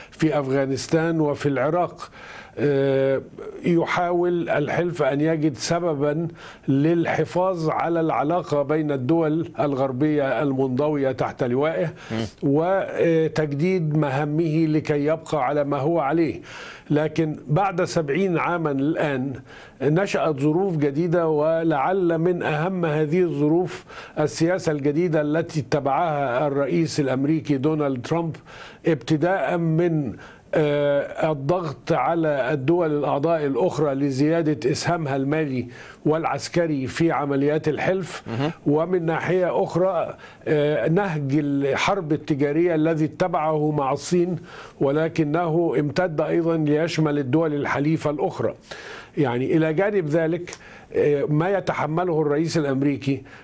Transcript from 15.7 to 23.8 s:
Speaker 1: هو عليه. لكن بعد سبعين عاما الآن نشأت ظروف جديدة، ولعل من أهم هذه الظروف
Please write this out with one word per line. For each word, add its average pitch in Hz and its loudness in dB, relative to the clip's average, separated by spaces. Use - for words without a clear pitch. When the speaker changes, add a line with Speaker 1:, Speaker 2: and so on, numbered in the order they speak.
Speaker 1:
هو 160 2
عليه. 147 2
لكن 156 2
بعد 180 2
سبعين 165 0
عاما 156 0
الآن 139 0
نشأت 156 0
ظروف 165 2
جديدة، 160 0
ولعل 165 2
من 175 0
أهم 165 -2
هذه 156 0
الظروف 160 0